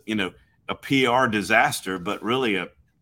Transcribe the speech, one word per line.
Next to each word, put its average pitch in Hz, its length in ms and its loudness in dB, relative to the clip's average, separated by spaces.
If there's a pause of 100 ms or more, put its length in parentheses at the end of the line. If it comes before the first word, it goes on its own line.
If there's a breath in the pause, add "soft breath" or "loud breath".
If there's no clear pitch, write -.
you 110 80 -2
know, 95 180 -2 (360 soft breath)
a 95 60 -4
P 135 320 0
R 123 220 2
disaster, 107 680 0
but 90 240 -6
really 113 340 0
a, 90 120 -6 (340)